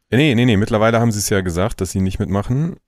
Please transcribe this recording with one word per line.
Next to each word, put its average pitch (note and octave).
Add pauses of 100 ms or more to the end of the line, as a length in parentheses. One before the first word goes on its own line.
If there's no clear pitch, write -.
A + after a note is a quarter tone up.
(100)
nee, C3+
nee, A#2+
nee, B2
mittlerweile A2+
haben A#2
sie G#2
es G2
ja G2+
gesagt, F#2
dass F#2
sie G2
nicht F#2+
mitmachen. A2+ (120)